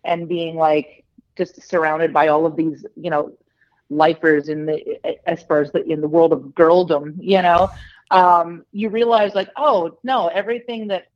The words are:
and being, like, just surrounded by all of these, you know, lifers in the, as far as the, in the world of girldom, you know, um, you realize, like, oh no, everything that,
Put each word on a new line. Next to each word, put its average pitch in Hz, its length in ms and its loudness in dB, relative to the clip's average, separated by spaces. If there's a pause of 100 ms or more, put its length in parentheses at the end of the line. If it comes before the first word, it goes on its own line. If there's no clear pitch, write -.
and 170 240 -4
being, 165 280 -6
like, 151 480 0 (340)
just - 240 -8
surrounded 160 500 -2
by 156 180 4
all 151 180 2
of 156 80 -8
these, 160 280 -4 (120)
you 160 160 -10
know, 147 200 -2 (580)
lifers 156 600 2
in 151 160 -8
the, 156 120 -4 (520)
as 170 140 -6
far 151 180 0
as 147 100 -6
the, - 120 -4
in 156 180 -6
the 151 60 -2
world 165 260 4
of 139 60 0 (220)
girldom, 165 580 2
you 190 220 0
know, 180 280 2 (400)
um, 170 600 2
you 208 180 -4
realize, 220 460 0
like, 202 200 -2
oh 214 480 0
no, 240 260 0
everything 226 580 -6
that, 190 180 -6 (100)